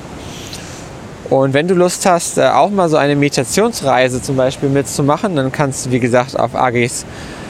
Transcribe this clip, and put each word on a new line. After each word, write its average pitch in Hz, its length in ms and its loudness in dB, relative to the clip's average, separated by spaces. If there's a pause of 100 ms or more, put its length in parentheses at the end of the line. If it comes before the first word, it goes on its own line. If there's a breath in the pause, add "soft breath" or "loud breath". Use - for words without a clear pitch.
(1300 loud breath)
Und 135 240 2
wenn 147 140 2
du 190 80 4
Lust 175 320 2
hast, 170 320 2
äh, 135 80 4
auch 139 240 4
mal 185 180 2
so 151 80 4
eine 143 180 2
Meditationsreise 139 1080 2
zum 135 140 -2
Beispiel 135 320 0
mitzumachen, 147 640 0
dann 131 160 0
kannst 135 340 -4
du, 131 60 -4
wie 123 80 2
gesagt, 123 400 0
auf 123 160 -2
Agis 123 500 0 (440 loud breath)